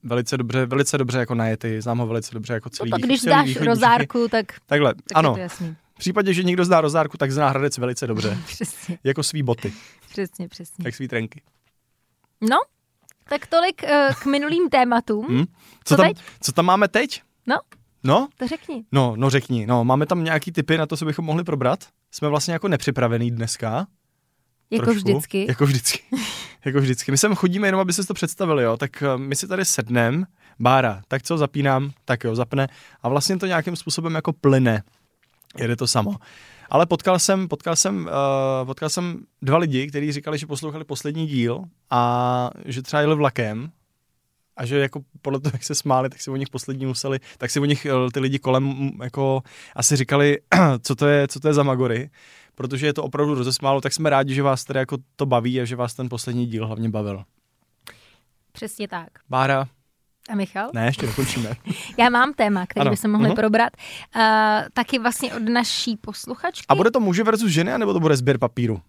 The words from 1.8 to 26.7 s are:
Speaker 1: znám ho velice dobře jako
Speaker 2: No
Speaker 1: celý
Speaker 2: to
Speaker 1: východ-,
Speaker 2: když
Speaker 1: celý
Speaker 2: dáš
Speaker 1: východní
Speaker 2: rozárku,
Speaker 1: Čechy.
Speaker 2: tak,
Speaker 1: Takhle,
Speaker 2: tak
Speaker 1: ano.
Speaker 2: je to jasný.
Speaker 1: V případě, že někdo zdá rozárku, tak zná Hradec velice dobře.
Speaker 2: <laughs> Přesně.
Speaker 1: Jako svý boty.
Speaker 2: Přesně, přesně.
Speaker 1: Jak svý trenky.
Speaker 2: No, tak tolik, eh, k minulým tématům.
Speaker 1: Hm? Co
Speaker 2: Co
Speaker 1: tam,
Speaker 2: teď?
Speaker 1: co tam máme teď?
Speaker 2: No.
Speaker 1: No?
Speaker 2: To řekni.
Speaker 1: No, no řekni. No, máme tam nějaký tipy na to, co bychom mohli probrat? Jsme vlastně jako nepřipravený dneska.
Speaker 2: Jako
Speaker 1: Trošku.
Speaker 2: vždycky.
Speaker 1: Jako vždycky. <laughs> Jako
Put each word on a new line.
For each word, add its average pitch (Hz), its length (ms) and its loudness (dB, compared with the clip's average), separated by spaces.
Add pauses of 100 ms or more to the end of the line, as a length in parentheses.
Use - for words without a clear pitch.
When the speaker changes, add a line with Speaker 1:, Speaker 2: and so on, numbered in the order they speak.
Speaker 1:
znám 117 180 -4
ho 120 80 -2
velice 113 280 -6
dobře 110 200 -8
jako 110 140 -8
Speaker 2:
No - 20 -14
Speaker 1:
celý - 200 -6
Speaker 2:
to - 60 0
Speaker 1:
východ-, 254 100 -2
Speaker 2:
když 247 140 2
Speaker 1:
celý 247 160 0
Speaker 2:
dáš 285 100 4
Speaker 1:
východní 254 220 0
Speaker 2:
rozárku, 233 500 4
Speaker 1:
Čechy. 233 120 0 (160)
Speaker 2:
tak, - 200 -20
Speaker 1:
Takhle, 143 280 2
Speaker 2:
tak - 80 -16 (120)
Speaker 1:
ano. 160 160 6
Speaker 2:
je 117 40 0
to 101 60 -4
jasný. 170 360 -10 (180)
Speaker 1:
V - 40 -20
případě, 190 360 0
že 180 80 0
někdo 180 220 2
zdá 175 160 6
rozárku, 151 360 0
tak 135 160 -2
zná 147 160 2
Hradec 135 300 0
velice 123 280 -4
dobře. 104 360 -2
Speaker 2:
<laughs> - 40 -14
Přesně. - 580 -10
Speaker 1:
Jako 139 180 0
svý 151 200 -2
boty. 117 300 -2 (380)
Speaker 2:
Přesně, 185 380 -8
přesně. - 360 -16
Speaker 1:
Jak 120 100 -6
svý 131 140 -8
trenky. 113 340 -6 (1000)
Speaker 2:
No, 226 160 2 (720)
tak 285 180 -4
tolik, 339 380 0
eh, 285 240 4 (120)
k - 60 -4
minulým 294 420 2
tématům. 240 640 2
Speaker 1:
Hm? 135 140 2
Co - 100 -8 (300)
Speaker 2:
Co - 120 4
Speaker 1:
tam, 190 120 8
Speaker 2:
teď? 208 100 -2 (220)
Speaker 1:
co - 120 -4
tam 170 120 2
máme 190 240 4
teď? 233 340 -2 (240)
Speaker 2:
No. 262 100 0 (480)
Speaker 1:
No? 196 320 4
Speaker 2:
To 254 120 -4
řekni. 269 440 -8
Speaker 1:
No, 127 240 2
no 135 140 2
řekni. 127 360 0
No, 120 180 2
máme 135 220 4
tam 175 180 0
nějaký 160 280 -2
tipy 160 260 0
na 156 80 0
to, 156 100 -6
co 160 80 -6
bychom 151 200 -4
mohli 165 200 -2
probrat? 143 400 0 (260)
Jsme - 180 -4
vlastně 147 240 0
jako 165 160 -2
nepřipravený 120 600 0
dneska. 113 560 -4 (840)
Speaker 2:
Jako 226 140 0
Speaker 1:
Trošku. 233 140 4 (120)
Speaker 2:
vždycky. 196 380 0
Speaker 1:
Jako 135 180 2
vždycky. 131 320 0 (140)
<laughs> 269 60 -4 (460)
Jako 139 160 0